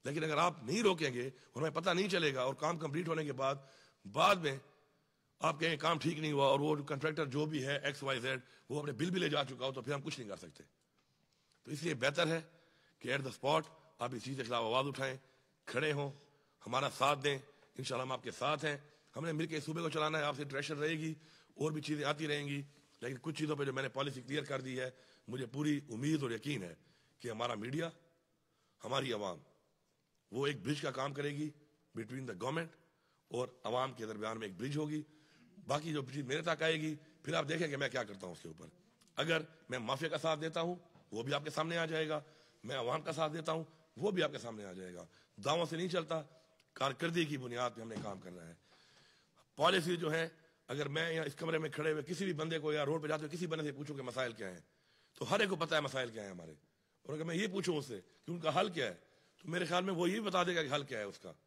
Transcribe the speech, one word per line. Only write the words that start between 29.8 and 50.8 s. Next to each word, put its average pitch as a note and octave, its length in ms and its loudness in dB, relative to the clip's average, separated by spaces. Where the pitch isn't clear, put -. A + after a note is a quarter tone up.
वो C3+ 140 2
एक C#3+ 160 0
bridge C#3+ 180 0
का D3+ 100 0
काम C3 220 -2
करेगी, D3 380 -2
between A#2+ 320 -6
the G#2+ 100 -8
government D3+ 340 -2
और B2 360 -4
आवाम B2 260 2
के A#2 140 -6
दरमियान A2 320 -4
में A2 80 -4
एक F#2+ 120 -8
bridge C#3 180 -2
होगी। D3+ 280 -2
बाकी D3+ 240 0
जो D3 100 0
चीज़ B2+ 240 -6
मेरे D3+ 160 0
तक D#3+ 200 0
आएगी, D#3 320 2
फिर D#3 100 -2
आप D#3+ 100 2
देखें D#3+ 260 0
कि C#3 60 -2
मैं C3+ 140 0
क्या B2 140 0
करता G2 220 -10
हूँ F2 80 -8
उसके - 140 -14
ऊपर। D#2+ 220 -14
अगर D#3+ 300 2
मैं B2+ 80 -2
माफिया C3 320 0
का D#3+ 60 -2
साथ D#3 200 2
देता D#3+ 240 -2
हूँ, F3 180 -2
वो A2 100 -4
भी C3+ 100 0
आपके D3 180 0
सामने D#3+ 260 0
आ E3 100 2
जाएगा, D#3 360 0
मैं C#3+ 120 -4
आवाम B2+ 260 0
का D#3 100 -4
साथ D#3 180 2
देता D#3+ 220 -2
हूँ, D#3+ 140 -2
वो G3 160 2
भी F3+ 100 2
आपके C#3+ 160 0
सामने A2 260 -8
आ F#2+ 80 -10
जाएगा। F2+ 340 -10
दावों D#3 280 2
से D#3+ 100 -4
नहीं F3+ 120 -2
चलता, E3 320 0
कारकर्दगी E3 500 2
की C#3+ 120 -2
बुनियाद A#2+ 340 -2
पे A2+ 100 -10
हमने A2+ 140 -8
काम G2+ 220 -6
करना F2+ 240 -14
है। E2 140 -16
पॉलिसी F3 380 6
जो D#3+ 120 -2
है, E3 160 2
अगर C#3+ 200 -2